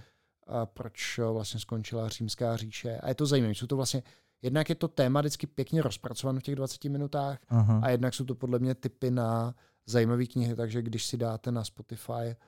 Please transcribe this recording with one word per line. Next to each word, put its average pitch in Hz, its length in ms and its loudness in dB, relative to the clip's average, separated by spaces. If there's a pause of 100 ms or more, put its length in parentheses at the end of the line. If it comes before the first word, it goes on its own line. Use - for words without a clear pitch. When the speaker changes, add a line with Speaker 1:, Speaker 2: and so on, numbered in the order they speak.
(460)
Speaker 1:
a 117 200 -4
proč - 540 -8 (120)
vlastně 110 280 -4
skončila 113 480 -4
Římská 113 480 -2
říše. 113 420 -6
A - 100 -6
je 131 60 0
to 151 120 0
zajímavé. 127 280 4
Jsou 123 120 -8
to 139 100 -2
vlastně, 131 260 0 (400)
jednak 135 260 2
je 170 60 2
to 165 140 -2
téma 135 320 4
vždycky 147 260 -2
pěkně 156 360 0
rozpracované 131 580 -2
v - 20 -8
těch 143 140 -4
dvaceti 135 320 -4
minutách 139 500 -2 (100)
Speaker 2:
Aha. 110 340 6
Speaker 1:
a 131 80 2
jednak 123 240 2
jsou 131 100 -4
to 127 100 -4
podle 123 240 0
mě 131 160 2
tipy 127 360 -4
na 117 440 0 (320)
zajímavé 120 400 4
knihy, 120 300 0
takže 117 260 -2
když 113 240 -4
si - 100 -4
dáte 113 360 -2
na 117 120 -2
Spotify 117 720 -8 (120)